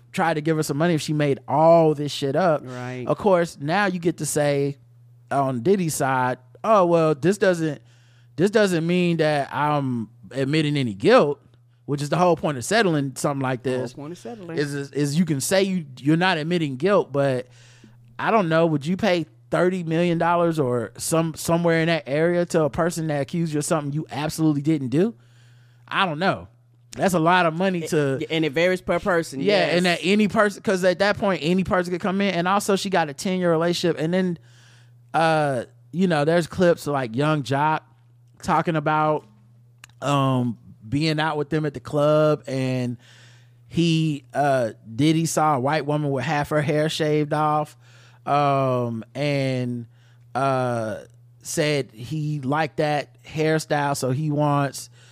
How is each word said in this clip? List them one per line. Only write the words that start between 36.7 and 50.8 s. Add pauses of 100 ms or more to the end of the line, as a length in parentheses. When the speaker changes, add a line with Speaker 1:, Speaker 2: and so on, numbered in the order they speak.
Speaker 1:
of,
like,
Young
Jock (600)
talking
about, (800)
um, (300)
being
out
with
them
at
the
club,
and (720)
he, (100)
uh, (240)
Diddy
saw
a
white
woman
with
half
her
hair
shaved
off, (520)
um, (120)
and, (480)
uh, (440)